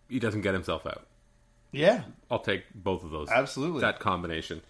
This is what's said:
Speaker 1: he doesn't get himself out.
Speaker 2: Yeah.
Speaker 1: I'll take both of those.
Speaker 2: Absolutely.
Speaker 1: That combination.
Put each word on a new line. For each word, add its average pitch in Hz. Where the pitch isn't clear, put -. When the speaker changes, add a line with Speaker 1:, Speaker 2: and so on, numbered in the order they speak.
Speaker 1:
he 127
doesn't 107
get 95
himself 87
out. -
Speaker 2:
Yeah. 170
Speaker 1:
I'll 117
take 98
both 90
of 80
those. 76
Speaker 2:
Absolutely. 139
Speaker 1:
That 110
combination. 85